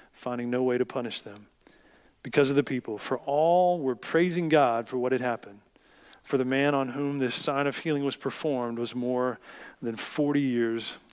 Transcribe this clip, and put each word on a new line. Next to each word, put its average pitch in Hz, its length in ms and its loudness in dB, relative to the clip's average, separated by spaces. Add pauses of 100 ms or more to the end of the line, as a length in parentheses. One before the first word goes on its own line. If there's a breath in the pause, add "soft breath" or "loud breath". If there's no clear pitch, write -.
(120 loud breath)
finding 123 400 -4
no 123 100 2
way 127 160 4
to 120 80 2
punish 120 360 -6
them 104 260 -16 (760 soft breath)
because 139 280 2
of 139 60 0
the 135 80 4
people. 120 340 -6
For 127 220 -4
all 170 640 2
were 127 160 0
praising 170 500 0
God 123 400 4
for 127 100 -4
what 123 140 0
had 127 80 2
happened. 113 400 -6 (640 soft breath)
For - 140 -2
the 127 80 2
man 139 280 2
on 135 160 0
whom 143 300 -2
this 123 160 0
sign 143 320 0
of 139 120 -4
healing 147 260 -2
was 135 100 -2
performed 123 640 -4
was 120 160 -4
more 123 440 0 (420 loud breath)
than 113 160 -4
forty 147 420 0
years 117 560 0 (180)